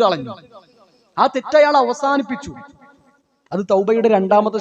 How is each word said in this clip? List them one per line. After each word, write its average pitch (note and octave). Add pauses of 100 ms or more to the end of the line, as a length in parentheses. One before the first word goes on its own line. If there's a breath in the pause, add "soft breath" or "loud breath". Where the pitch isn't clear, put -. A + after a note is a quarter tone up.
കളഞ്ഞു. D#3+ (840)
ആ G3 (100)
തെറ്റ് C4
അയാൾ D4 (100)
അവസാനിപ്പിച്ചു. C4+ (1000)
അത് F#3 (100)
തൗബയുടെ A3
രണ്ടാമത്തെ G#3